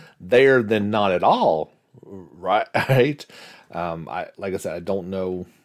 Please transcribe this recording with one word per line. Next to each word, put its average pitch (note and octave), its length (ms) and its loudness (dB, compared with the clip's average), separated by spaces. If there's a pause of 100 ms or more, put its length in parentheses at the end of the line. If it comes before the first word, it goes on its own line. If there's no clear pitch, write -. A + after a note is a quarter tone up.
(200)
there B2+ 420 6
than G#2 300 0
not G2+ 220 2
at F2 100 0
all, A2 480 2 (320)
right? F#2+ 680 -4
<laughs> - 180 -2
Right? C3+ 360 2 (460)
Um, E2 380 -8
I, E2+ 260 -8
like G2 180 -8
I F#2+ 40 -4
said, E2+ 180 -8
I F2 60 -10
don't F#2+ 280 -6
know F#2 360 -6 (200)